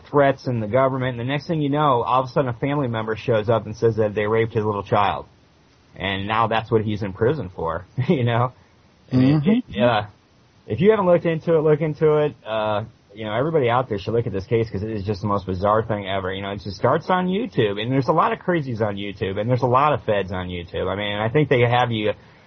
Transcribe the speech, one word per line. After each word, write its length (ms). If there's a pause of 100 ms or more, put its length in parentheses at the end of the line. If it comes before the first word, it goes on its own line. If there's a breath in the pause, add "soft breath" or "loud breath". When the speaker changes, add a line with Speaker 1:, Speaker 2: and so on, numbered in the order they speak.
Speaker 1:
threats 380
in 120
the 80
government. 440
And 80
the 120
next 160
thing 140
you 80
know, 320
all 220
of 60
a 40
sudden 160
a 40
family 360
member 260
shows 320
up 200
and 100
says 200
that 180
they 120
raped 260
his 120
little 180
child. 440 (680)
And 320
now 200
that's 240
what 100
he's 220
in 100
prison 420
for, 300 (120)
<laughs> 120
you 160
know? 260 (600 soft breath)
And 120
it, 240
it, 220
Speaker 2:
Mm-hmm. 140
Speaker 1:
uh, 220 (600)
if 140
you 100
haven't 140
looked 200
into 300
it, 60
look 200
into 360
it. 180 (100)
Uh, 380 (300)
you 120
know, 80
everybody 360
out 200
there 80
should 160
look 140
at 40
this 140
case 240
'cause 140
it 80
is 120
just 180
the 60
most 180
bizarre 380
thing 240
ever. 260
You 100
know, 80
it 100
just 160
starts 320
on 180
YouTube, 540
and 100
there's 160
a 60
lot 180
of 80
crazies 400
on 160
YouTube, 440
and 100
there's 140
a 40
lot 240
of 120
feds 280
on 160
YouTube. 400
I 80
mean, 220
I 100
think 220
they 120
have 300
you 220 (340 soft breath)